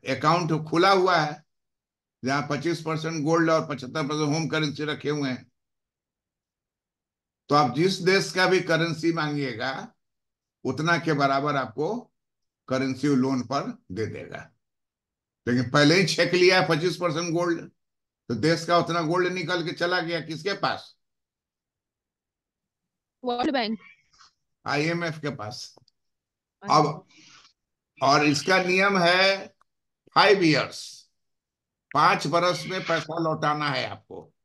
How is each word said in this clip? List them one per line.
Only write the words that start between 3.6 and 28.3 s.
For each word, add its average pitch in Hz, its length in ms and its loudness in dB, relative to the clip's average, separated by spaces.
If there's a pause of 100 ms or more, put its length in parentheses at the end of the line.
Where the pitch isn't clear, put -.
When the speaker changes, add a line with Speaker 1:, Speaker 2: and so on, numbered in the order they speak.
Speaker 1:
पचहत्तर 143 400 -6
परसेंट 151 260 -2
home 160 140 -2
currency 151 360 -4
रखे 147 260 -6
हुए 143 180 -2
हैं, 123 220 -8 (2000)
तो 139 40 4
आप 135 200 4
जिस 180 280 0
देश 185 300 2
का 185 140 2
भी 180 140 4
currency 165 520 0
मांगिएगा 139 600 -4 (920)
उतना 156 340 0
के 165 160 -2
बराबर 139 420 0
आपको 139 400 -4 (720)
currency 131 480 -2
loan 127 260 0
पर 139 280 -4 (220)
दे 104 140 -4
देगा। - 420 -12 (1000)
लेकिन 123 240 0
पहले 147 240 6
ही 185 120 4
छेक 175 280 0
लिया 180 340 6
पच्चीस 165 280 0
परसेंट 170 380 -4
gold, 170 340 -2 (600)
तो 123 60 -4
देश 160 320 0
का 170 120 2
उतना 165 240 0
गोल्ड 175 300 0
निकल 175 340 -4
के 175 60 -6
चला 175 280 -2
गया 165 200 -4
किसके 160 340 -8
पास? - 400 -6 (2250)
Speaker 2:
World 247 280 -2
Bank, 226 260 -2 (840)
Speaker 1:
आईएमएफ़ 160 560 -2
के 143 100 -6
पास। - 440 -12 (880)
Speaker 2:
अच्छा। 143 140 2
Speaker 1:
अब, 156 300 0 (960)
और 143 240 4
इसका 185 380 2